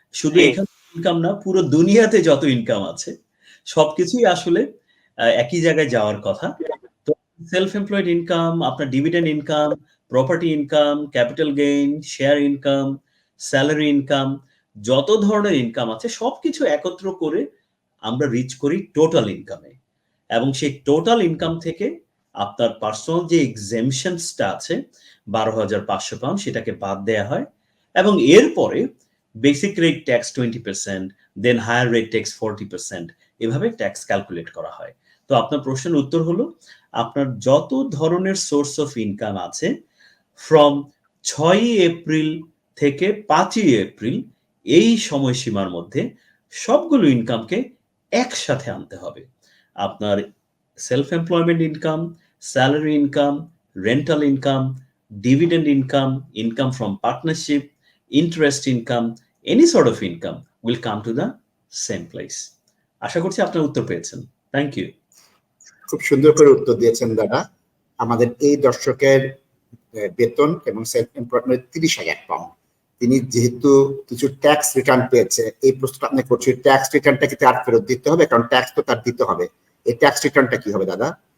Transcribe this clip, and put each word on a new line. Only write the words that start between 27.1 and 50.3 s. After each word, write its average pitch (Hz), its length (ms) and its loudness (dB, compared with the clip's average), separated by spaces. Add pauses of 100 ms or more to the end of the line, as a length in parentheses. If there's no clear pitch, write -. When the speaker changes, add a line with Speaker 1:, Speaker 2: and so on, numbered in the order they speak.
Speaker 1:
হয়। 180 180 -6 (500)
এবং 185 280 4
এরপরে 214 640 6 (500)
বেসিক 143 420 0
রেট 160 260 0
ট্যাক্স 120 260 -2
টোয়েন্টি 120 280 -4
পার্সেন্ট, 95 540 -10 (260)
then 120 180 2
higher 117 380 0
rate 110 200 -2
tax 107 100 -4 (180)
forty 104 260 -8
percent, 87 380 -12 (320)
এভাবে 135 300 -2
ট্যাক্স 110 360 -8
ক্যালকুলেট 92 440 -6
করা 80 200 -12
হয়। - 240 -18 (340)
তো 139 80 2
আপনার 127 260 0
প্রশ্নের 135 340 -4
উত্তর 147 280 0
হলো 190 300 -2 (380)
আপনার 120 480 -4
যত 240 520 0
ধরনের 175 440 -2
source 147 480 -2
of 139 140 -6
income 104 400 -6
আছে 170 380 -6 (760)
from 147 340 6 (400)
ছয়ই 208 540 2
এপ্রিল 165 640 0 (340)
থেকে 147 520 -2
পাঁচই 170 480 2
এপ্রিল 113 460 -4 (420)
এই 214 340 4
সময়সীমার 123 720 -2
মধ্যে 87 400 -6 (420)
সবগুলো 285 560 2
ইনকামকে 123 600 0 (420)
একসাথে 196 600 -4
আনতে - 240 -14
হবে। - 300 -16 (500)
আপনার 101 480 -2 (540)